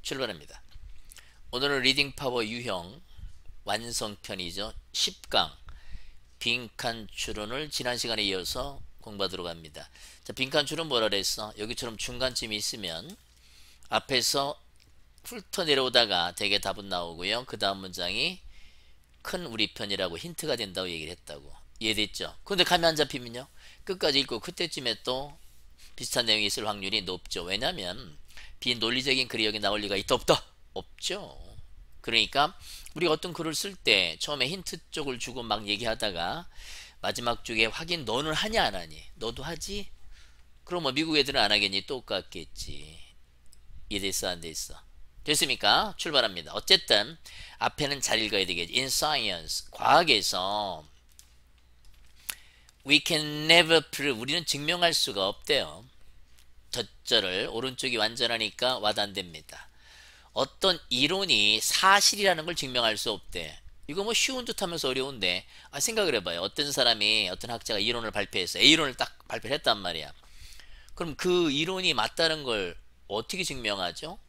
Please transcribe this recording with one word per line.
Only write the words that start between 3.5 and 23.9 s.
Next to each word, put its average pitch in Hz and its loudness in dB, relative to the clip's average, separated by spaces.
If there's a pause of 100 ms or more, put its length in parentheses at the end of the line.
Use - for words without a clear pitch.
완성편이죠. 104 -6 (180)
십 - -2
강 87 4 (920)
빈칸 117 -4
추론을 117 -6
지난 123 -2
시간에 113 -2
이어서 101 -2 (180)
공부하도록 95 -4
합니다. 78 -12 (360)
자, - -10
빈칸 135 2
추론 156 -4
뭐라 113 4
그랬어? 104 0
여기처럼 113 -6
중간쯤이 123 -4
있으면 104 -6 (720)
앞에서 139 0 (600)
훑어 - -6
내려오다가 117 4
대개 101 2
답은 98 -4
나오고요. 90 -2
그 - -10
다음 98 0
문장이 95 -4 (800)
큰 180 -6
우리 110 -2
편이라고 95 -4
힌트가 151 -4
된다고 95 -4
얘기를 80 -6
했다고. 73 -14 (300)
이해됐죠? 107 -2
근데 175 2
감이 170 4
안 160 4
잡히면요? 127 -2 (380)
끝까지 170 2